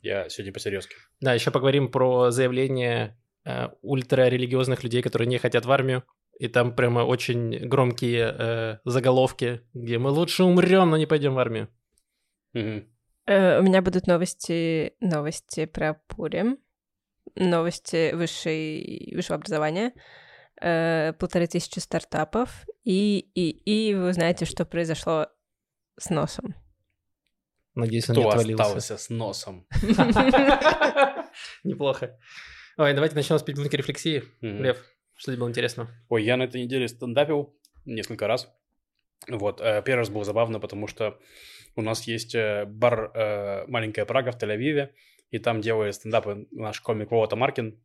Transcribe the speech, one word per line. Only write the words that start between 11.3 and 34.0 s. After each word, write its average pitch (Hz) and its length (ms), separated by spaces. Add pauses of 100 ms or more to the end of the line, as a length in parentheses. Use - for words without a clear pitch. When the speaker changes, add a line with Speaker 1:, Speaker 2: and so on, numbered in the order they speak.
Speaker 2:
в 131 60
армию. 113 260 (880)
Speaker 1:
Мгм. 107 300 (420)
Speaker 3:
Э, 190 320
у 170 60
меня 190 180
будут 185 240
новости, 165 920
новости 156 680
про 156 280 (120)
Пурим, 196 520 (760)
новости 170 800
высшей, 160 1000
высшего 165 200
образования, 156 560 (720)
э, 165 560
полторы 170 280
тысячи - 340
стартапов, - 840 (200)
и, 202 340 (160)
и, 175 160 (400)
и 202 40
вы 185 160
узнаете, 170 340
что 165 200
произошло 160 600 (720)
с - 120
носом. 156 440 (1200)
Speaker 2:
Надеюсь, 113 340
он 117 80
Speaker 1:
Кто 127 60
Speaker 2:
не 113 60
отвалился. 110 340
Speaker 1:
остался 104 360
с - 120
носом? 101 600
Speaker 2:
<laughs> 269 1900
Неплохо. 135 540 (580)
Ой, 143 180
давайте 151 220
начнем 151 220
с 147 40
пятиминутки 139 340
рефлексии. 139 460 (180)